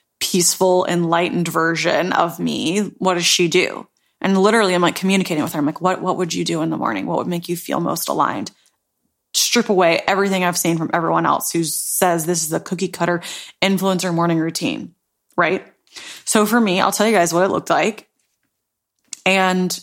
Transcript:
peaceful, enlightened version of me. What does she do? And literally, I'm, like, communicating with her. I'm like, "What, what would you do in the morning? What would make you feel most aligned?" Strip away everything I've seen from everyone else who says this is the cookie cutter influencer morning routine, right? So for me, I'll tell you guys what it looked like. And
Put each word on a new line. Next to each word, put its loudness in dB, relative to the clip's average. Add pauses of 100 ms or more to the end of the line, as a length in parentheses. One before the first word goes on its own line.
(200)
peaceful, 2
enlightened 0
version 0
of 0
me. -2 (180)
What 0
does -2
she 2
do? 0 (340)
And 2
literally, 4
I'm, 2
like, 2
communicating 0
with -4
her. -6
I'm 0
like, -4
"What, -2
what -2
would -2
you -2
do -2
in -2
the -4
morning? -4
What -2
would -2
make -6
you -4
feel -4
most -4
aligned?" -2 (840)
Strip 0
away 4
everything 2
I've 0
seen 0
from -4
everyone 0
else 0
who 0
says -2
this -2
is -6
the -2
cookie -6
cutter -2 (380)
influencer 0
morning 2
routine, -4 (420)
right? 0 (600)
So 4
for 2
me, 2
I'll 2
tell 2
you 2
guys 4
what 4
it 0
looked -2
like. -2 (1120)
And 2